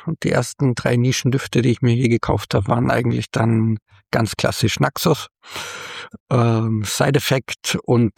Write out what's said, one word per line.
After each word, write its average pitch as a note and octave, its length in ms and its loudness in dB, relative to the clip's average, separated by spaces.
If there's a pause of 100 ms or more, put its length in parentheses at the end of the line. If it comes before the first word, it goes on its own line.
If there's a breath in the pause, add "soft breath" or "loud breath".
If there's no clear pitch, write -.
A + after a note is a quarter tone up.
und D#3+ 160 -6
die - 80 0
ersten C3 440 0
drei B2 220 0
Nischendüfte, B2+ 640 0
die A#2+ 120 4
ich - 100 -4
mir A#2 120 4
je B2 140 2
gekauft - 460 0
hab, G#2 140 0
waren B2 220 2
eigentlich A#2+ 400 0
dann A2+ 480 2 (340 soft breath)
ganz A2+ 240 0
klassisch - 440 0
Naxos, D3 460 0 (1040 loud breath)
ähm, A2+ 540 2
Side C#3+ 340 0
Effect - 640 -4
und A#2+ 360 2